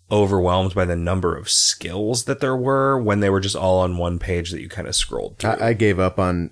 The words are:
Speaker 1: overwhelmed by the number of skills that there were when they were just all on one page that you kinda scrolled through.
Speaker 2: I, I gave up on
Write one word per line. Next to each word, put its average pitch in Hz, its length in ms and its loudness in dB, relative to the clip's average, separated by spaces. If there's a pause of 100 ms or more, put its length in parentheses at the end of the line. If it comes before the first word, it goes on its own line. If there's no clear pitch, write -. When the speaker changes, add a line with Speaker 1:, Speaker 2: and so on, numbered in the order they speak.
(100)
Speaker 1:
overwhelmed 95 640 2
by 95 100 2
the 87 100 0
number 85 400 0
of - 140 -8
skills 104 760 -2
that 135 160 -4
there 131 140 0
were 135 460 0
when 104 200 2
they 98 100 4
were 98 100 4
just 98 160 -2
all 92 240 4
on 90 160 0
one 87 220 -2
page 87 320 -4
that 82 100 -8
you - 80 -12
kinda - 240 -8
scrolled - 460 -4
through. 107 140 -2
Speaker 2:
I, 110 160 0
I 120 40 2
gave 104 260 2
up 92 200 0
on 90 340 0